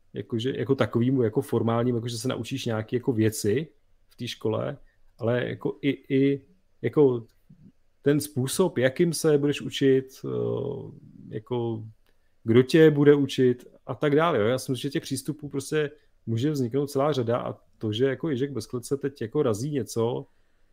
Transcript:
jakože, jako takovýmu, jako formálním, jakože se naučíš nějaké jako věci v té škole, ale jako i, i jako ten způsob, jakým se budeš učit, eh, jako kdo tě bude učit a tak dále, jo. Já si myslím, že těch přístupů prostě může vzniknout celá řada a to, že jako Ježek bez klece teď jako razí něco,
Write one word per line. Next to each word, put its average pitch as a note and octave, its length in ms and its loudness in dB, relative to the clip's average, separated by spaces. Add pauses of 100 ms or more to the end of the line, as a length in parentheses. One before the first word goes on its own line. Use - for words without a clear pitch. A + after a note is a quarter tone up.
(140)
jakože, A#2+ 440 -4
jako B2+ 180 0
takovýmu, B2 480 2
jako A2 180 0
formálním, A#2 540 0
jakože A#2 220 -6
se A2+ 100 -6
naučíš A#2+ 380 -6
nějaké A2 300 -4
jako A#2+ 180 -2
věci A2 540 0 (400)
v - 80 -20
té B2 120 -10
škole, A#2 500 -4 (400)
ale A#2 320 -2
jako - 320 -6
i, C#3 80 0
i C#3 520 0 (400)
jako B2 440 2 (760)
ten D3 180 2
způsob, C3 580 -2
jakým D3 360 2
se D3+ 240 2
budeš C#3+ 240 -2
učit, C3+ 440 2 (200)
eh, C3+ 40 -8 (1000)
jako A#2 540 -6 (600)
kdo A2+ 200 8
tě D#3+ 280 8
bude C#3+ 240 8
učit C3 520 2 (180)
a B2+ 100 -8
tak D3 200 0
dále, D#3 240 2
jo. G2+ 60 2
Já B2+ 120 2
si C3+ 140 -8
myslím, C3 180 -4
že - 0 -
těch D#3 140 -4
přístupů C#3 460 -8
prostě C#3+ 420 -4 (340)
může A2+ 260 -2
vzniknout C3+ 400 -2
celá C#3+ 220 0
řada A#2+ 240 0
a A#2 200 -8 (200)
to, G#2+ 160 -4
že A#2+ 120 0
jako C3+ 240 -2
Ježek C#3+ 220 -2
bez A#2 140 -8
klece B2+ 320 -6
teď C#3+ 240 -8
jako C#3 220 -2
razí B2 280 -2
něco, B2 540 -4 (480)